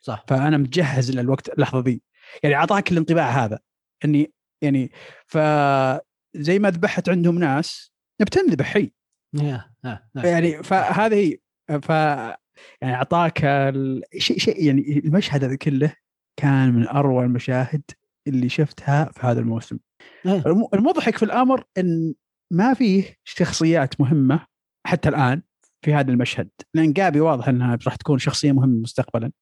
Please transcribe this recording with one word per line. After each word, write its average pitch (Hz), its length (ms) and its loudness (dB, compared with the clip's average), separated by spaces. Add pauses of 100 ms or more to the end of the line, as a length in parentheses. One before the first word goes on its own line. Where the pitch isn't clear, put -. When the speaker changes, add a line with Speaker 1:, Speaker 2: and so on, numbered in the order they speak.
Speaker 1:
صح. 110 280 -10
Speaker 2:
فأنا 143 280 2
متجهز 135 540 0
للوقت، 127 380 -2
اللحظة 131 320 -2
ذي. 123 220 -2 (400)
يعني، 147 120 2
أعطاك 190 380 0
الانطباع 160 380 0 (140)
هذا، 107 140 -6 (460)
إني، 151 280 2 (300)
يعني، 139 300 -2 (340)
فزي 147 1300 0
ما 202 120 2
ذبحت 175 380 -2
عندهم 175 300 2
ناس، 151 540 -4 (280)
بتنذبح 214 560 0
هي. - 140 0 (440)
Speaker 1:
يا، 143 300 -6 (200)
يا، 110 180 -12 (140)
يا. 131 100 -8
Speaker 2:
يعني، 165 360 0
فهذه 190 520 0
هي. 196 240 0 (420)
ف-، 151 100 -8 (880)
يعني، 131 140 -2
أعطاك 160 500 0
ال-، 135 580 0 (160)
شيء، - 200 -2
شيء، 196 280 -2
يعني، 143 380 2
المشهد 147 400 0
هذا 131 120 -4
كله 143 360 0 (440)
كان 135 380 4
من 117 140 2
أروع 135 360 0
المشاهد 127 580 -2 (440)
اللي 127 220 -2
شفتها 143 560 0
في - 220 -8
هذا 117 140 0
الموسم. 113 380 -6 (480)
Speaker 1:
إيه. 185 200 2
Speaker 2:
الم-، 190 280 2
المضحك 247 420 2
في - 80 0
الأمر 254 400 0 (140)
إن 165 360 -2 (380)
ما 220 220 2
فيه 196 500 0
شخصيات 160 760 0
مهمة 139 460 2 (400)
حتى 165 220 0
الآن، 139 340 0 (400)
في 151 120 2
هذا 139 160 2
المشهد، 120 380 -2 (260)
لأن 160 180 4
جابي 160 280 2
واضح 147 280 0
أنها 123 380 0
راح - 100 -4
تكون 139 220 -2
شخصية 143 340 0
مهمة 131 300 2
مستقبلًا. 117 480 -4 (120)